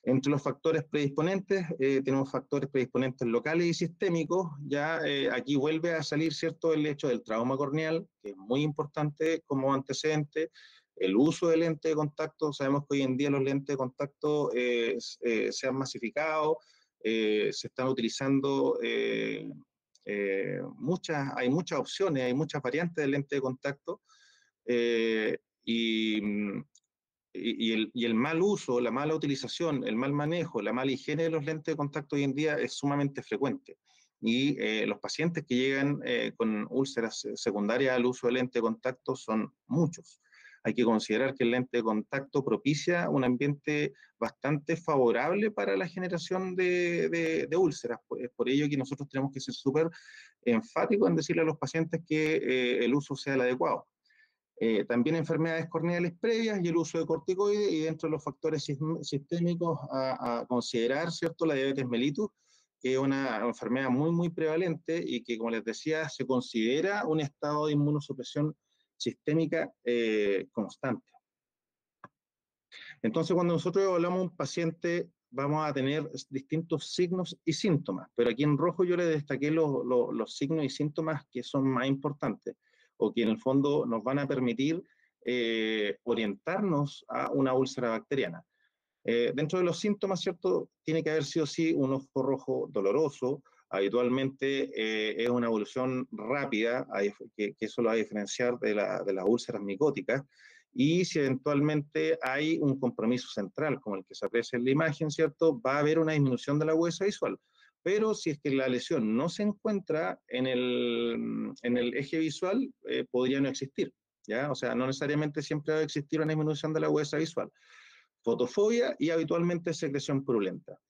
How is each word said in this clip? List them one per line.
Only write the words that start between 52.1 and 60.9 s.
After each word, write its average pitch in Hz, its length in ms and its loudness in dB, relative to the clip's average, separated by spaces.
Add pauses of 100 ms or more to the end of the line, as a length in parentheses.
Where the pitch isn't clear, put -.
eh, 123 480 2
el 120 100 2
uso 143 220 -2
sea 139 180 -4
el 131 60 2
adecuado. 127 480 0 (720)
Eh, 110 240 2
también 123 320 2
enfermedades 165 520 0
corneales 170 520 0
previas 220 420 0
y 170 60 0
el 165 80 2
uso 165 200 0
de 165 100 0
corticoides, 196 640 2
y 160 80 0
dentro 160 280 -2
de 151 40 0
los 156 100 -2
factores 156 400 -2
sis-, 143 160 -4 (220)
sistémicos 170 800 -2 (100)
a, 127 520 -2
a - 40 -8
considerar, 123 640 0